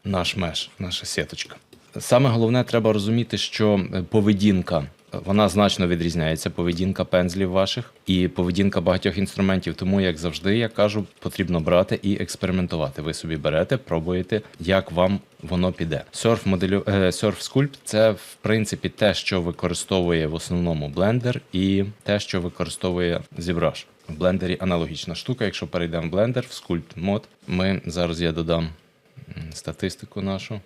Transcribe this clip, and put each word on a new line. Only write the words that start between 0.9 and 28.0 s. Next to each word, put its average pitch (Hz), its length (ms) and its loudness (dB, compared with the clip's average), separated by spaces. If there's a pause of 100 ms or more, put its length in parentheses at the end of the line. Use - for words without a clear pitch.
сіточка. - 500 -6 (440)
Саме 127 300 4
головне, 117 340 4
треба 110 300 4
розуміти, 107 440 0
що, 101 560 2
е, 92 80 -2
поведінка, 98 840 4 (280)
вона 98 380 2
значно 98 380 2
відрізняється, 82 640 0
поведінка 90 560 -2
пензлів 90 460 0
ваших 95 420 0 (120)
і 92 220 4
поведінка 92 540 0
багатьох 90 360 0
інструментів. 95 580 0
Тому, 98 260 0
як 87 160 0
завжди, 87 400 -2
я 117 120 0
кажу, 104 360 0 (140)
потрібно 87 400 -2
брати 87 440 2
і 101 100 0
експериментувати. 90 880 -2
Ви 78 120 -4
собі 82 240 -6
берете, 78 400 0
пробуєте, 90 640 -2 (180)
як 92 320 0
вам 92 280 2 (220)
воно 87 300 0
піде. 78 320 -4 (100)
Surf 113 340 2
моделю-, 95 400 0
е, 98 180 2
Surf 98 480 -2
Sculpt — 139 300 0
це, 110 280 4
в - 300 -10
принципі, 104 480 0
те, 98 240 2
що - 280 -2
використовує 87 840 0
в 78 60 -4
основному 82 640 -2
Blender, 117 440 0 (120)
і 98 320 2 (200)
те, 104 160 0
що 92 220 -4
використовує 87 800 -2 (180)
ZBrush. 85 460 -2 (240)
В 78 120 -8
Blender 90 380 0
аналогічна 82 560 -2
штука. 120 300 -4
Якщо 90 220 -6
перейдемо 85 420 -4
в - 20 -4
Blender, 117 300 0
в - 220 -14
Sculpt 85 420 -6
Mode, 101 180 0 (240)
ми, 95 380 0
зараз 85 360 -2